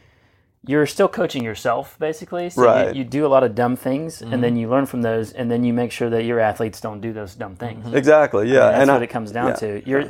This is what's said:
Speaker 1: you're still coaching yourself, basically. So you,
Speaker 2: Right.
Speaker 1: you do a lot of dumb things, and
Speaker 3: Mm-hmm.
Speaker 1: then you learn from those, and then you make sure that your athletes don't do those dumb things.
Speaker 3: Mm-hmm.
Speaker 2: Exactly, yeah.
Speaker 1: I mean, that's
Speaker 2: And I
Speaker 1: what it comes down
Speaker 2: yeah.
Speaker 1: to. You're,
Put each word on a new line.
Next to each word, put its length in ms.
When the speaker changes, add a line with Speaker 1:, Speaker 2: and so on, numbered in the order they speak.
Speaker 1:
you're 220
still 220
coaching 340
yourself, 560
basically. 520
So 120
you, 60
Speaker 2:
Right. 260
Speaker 1:
you 80
do 240
a 80
lot 80
of 140
dumb 180
things, 480
and 80
Speaker 3:
Mm-hmm. 120
Speaker 1:
then 160
you 100
learn 180
from 160
those, 300
and 180
then 140
you 80
make 180
sure 200
that 120
your 160
athletes 420
don't 200
do 120
those 220
dumb 220
things. 280
Speaker 3:
Mm-hmm. 120
Speaker 2:
Exactly, 500
yeah. 140
Speaker 1:
I 20
mean, 100
that's 100
Speaker 2:
And 100
I 20
Speaker 1:
what 80
it 60
comes 240
down 160
Speaker 2:
yeah. 60
Speaker 1:
to. 340
You're, 220